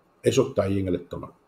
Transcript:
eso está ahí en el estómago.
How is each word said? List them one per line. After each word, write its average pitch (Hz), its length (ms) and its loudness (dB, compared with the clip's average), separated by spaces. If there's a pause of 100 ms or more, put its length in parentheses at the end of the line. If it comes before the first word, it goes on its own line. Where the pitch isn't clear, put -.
(240)
eso 117 260 2
está 101 140 0
ahí 98 160 0
en 95 80 -2
el 87 80 0
estómago. - 400 -10 (120)